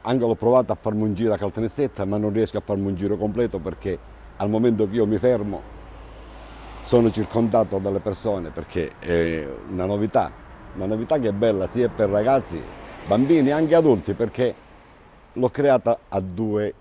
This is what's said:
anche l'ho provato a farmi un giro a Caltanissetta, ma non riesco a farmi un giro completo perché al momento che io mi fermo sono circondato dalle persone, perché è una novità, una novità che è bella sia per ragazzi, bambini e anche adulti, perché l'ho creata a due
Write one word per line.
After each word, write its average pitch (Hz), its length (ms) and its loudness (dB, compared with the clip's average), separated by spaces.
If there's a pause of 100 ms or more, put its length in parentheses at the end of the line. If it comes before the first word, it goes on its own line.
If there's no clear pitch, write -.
anche 120 240 0
l'ho 113 120 2
provato 120 360 4
a 90 80 0
farmi 107 220 -2
un 107 100 0
giro 104 220 2
a - 20 -2
Caltanissetta, 104 680 -4
ma 101 100 -2
non 107 160 0
riesco 107 240 0
a 101 80 -4
farmi 98 220 -2
un 98 100 -2
giro 98 220 -2
completo 107 400 -2
perché 85 400 -6 (380)
al 101 120 -2
momento 110 400 2
che 101 80 -4
io 110 100 4
mi 107 120 0
fermo 104 420 0 (1300)
sono 117 240 6
circondato 107 680 0
dalle 98 240 -2
persone, 98 480 -4
perché 78 500 -6
è 82 480 0 (240)
una 92 140 -4
novità, 104 480 0 (440)
una 92 100 -6
novità 113 320 -2
che 117 100 0
è 101 40 0
bella 101 360 0
sia 120 220 0
per 107 180 0
ragazzi, 104 760 -2 (240)
bambini 139 440 4
e - 20 2
anche 156 220 2
adulti, 139 400 4
perché 117 400 -2 (800)
l'ho 123 160 2
creata 127 480 2 (100)
a 98 120 -2
due 104 600 -2